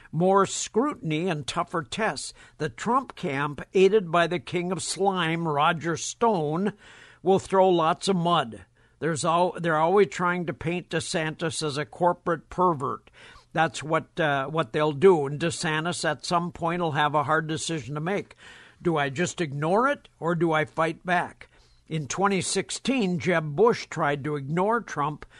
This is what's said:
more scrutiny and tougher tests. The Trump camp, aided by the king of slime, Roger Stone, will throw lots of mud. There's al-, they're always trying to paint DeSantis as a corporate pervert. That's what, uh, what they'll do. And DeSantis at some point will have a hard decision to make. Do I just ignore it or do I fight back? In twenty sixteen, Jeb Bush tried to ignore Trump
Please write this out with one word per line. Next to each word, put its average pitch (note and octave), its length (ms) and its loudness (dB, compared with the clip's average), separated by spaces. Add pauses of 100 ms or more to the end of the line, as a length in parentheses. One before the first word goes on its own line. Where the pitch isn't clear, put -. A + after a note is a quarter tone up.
more F#3 360 4
scrutiny F#3 800 -2
and D#3 180 -4
tougher F3 380 -4
tests. F#3+ 500 -4 (260)
The D3+ 100 -2
Trump B3 460 -2
camp, C#3+ 460 -4 (120)
aided F#3+ 360 4
by E3+ 180 4
the E3+ 120 -2
king F3 320 -4
of E3+ 100 -4
slime, E3+ 640 -2
Roger D#3 520 0
Stone, F3+ 760 0 (500)
will F#3 180 4
throw F#3+ 280 4
lots E3 400 2
of G3+ 80 2
mud. D#3 460 0 (380)
There's D3+ 260 -2
al-, E3+ 340 2
they're E3 180 0
always F#3 300 6
trying F3+ 380 -2
to D#3+ 80 -4
paint E3+ 360 -6
DeSantis D#3+ 720 -4
as D3 160 -4
a D3 80 -4
corporate F3 640 -2
pervert. C#3+ 640 0 (400)
That's E3 320 0
what, D#3 360 -2
uh, C#3+ 280 2
what D#3 240 -2
they'll D3+ 220 2
do. D#3 340 6
And C#3+ 140 -6
DeSantis E3 680 -2
at - 160 -4
some F3 280 -2
point E3+ 280 -2
will D#3+ 120 0
have D3 200 2
a D3 100 0
hard D#3 240 0
decision D3+ 480 -6
to D3+ 60 -6
make. F3 340 -4 (460)
Do E3+ 140 0
I C#3+ 140 0
just E3+ 320 -4
ignore E3 480 0
it C#4+ 180 -4 (140)
or E3 140 0
do E3 180 2
I D#3 100 2
fight D#3+ 420 -4
back? E3+ 440 -4 (400)
In D#3 180 -4
twenty F#3+ 340 0
sixteen, G3 760 -2
Jeb D#3 380 -2
Bush G#3 340 2
tried D3 360 -2
to D3+ 100 -4
ignore F3 460 0
Trump D3+ 440 -4 (140)